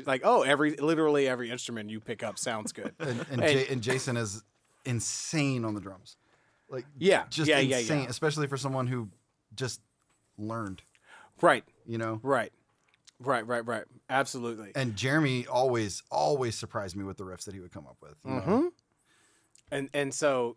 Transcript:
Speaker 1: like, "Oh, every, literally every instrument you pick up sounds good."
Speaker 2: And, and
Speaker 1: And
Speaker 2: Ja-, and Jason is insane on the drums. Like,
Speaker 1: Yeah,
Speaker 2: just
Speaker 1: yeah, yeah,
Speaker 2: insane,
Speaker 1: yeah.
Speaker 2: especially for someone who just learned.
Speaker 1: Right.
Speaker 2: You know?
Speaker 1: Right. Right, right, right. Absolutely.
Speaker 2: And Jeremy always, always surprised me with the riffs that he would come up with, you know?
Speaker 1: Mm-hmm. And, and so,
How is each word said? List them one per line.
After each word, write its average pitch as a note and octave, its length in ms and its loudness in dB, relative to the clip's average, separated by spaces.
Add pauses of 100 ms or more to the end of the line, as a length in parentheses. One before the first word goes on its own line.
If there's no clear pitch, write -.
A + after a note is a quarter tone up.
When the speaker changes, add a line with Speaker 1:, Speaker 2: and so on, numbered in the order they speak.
Speaker 1:
like, C3 180 0
"Oh, G#3 200 6
every, C#3+ 320 4
literally D3+ 520 4
every B2 220 -2
instrument A#2 400 -8
you A2 100 -8
pick G#2+ 240 -8
up G#2 140 -8
sounds A2 340 -4
good." - 280 -10
Speaker 2:
And, C3+ 320 -4
and B2+ 120 0
Speaker 1:
And D#3 160 6
Speaker 2:
Ja-, C3 120 2
and B2+ 100 -2
Jason B2+ 340 -2
is A2 280 -6 (420)
insane B2+ 800 -2
on G#2+ 80 -4
the G#2 80 -6
drums. F#2+ 360 -16 (520)
Like, C3 160 -8 (120)
Speaker 1:
Yeah, E3+ 320 4
Speaker 2:
just C#3+ 200 2
Speaker 1:
yeah, D3 100 8
yeah, C3 200 4
Speaker 2:
insane, C3+ 240 2
Speaker 1:
yeah. B2 60 -6
Speaker 2:
especially D3 380 0
for C#3 100 -4
someone C3 300 -2
who B2 220 -4 (460)
just - 260 -6 (560)
learned. G#2+ 440 -8 (600)
Speaker 1:
Right. D3+ 220 6 (220)
Speaker 2:
You A2+ 120 -6
know? A2+ 260 -4
Speaker 1:
Right. B2+ 280 0 (680)
Right, B2 280 0
right, A#2+ 180 -2
right. A#2 180 -4 (260)
Absolutely. A#2+ 640 -2
Speaker 2:
And B2 200 0
Jeremy C3 520 0
always, B2 640 0
always C#3+ 440 2
surprised G2+ 400 -6
me G2+ 80 -6
with G2 140 -8
the G2+ 60 -10
riffs F2+ 220 -12
that G2+ 80 -12
he G2 60 -14
would F2 120 -16
come D#2+ 160 -16
up - 140 -20
with, D3 120 -20 (120)
you C3 60 -6
know? B2+ 100 -2
Speaker 1:
Mm-hmm. A3 260 2 (1040)
And, C#3 220 -4
and C#3 200 0
so, B2+ 440 0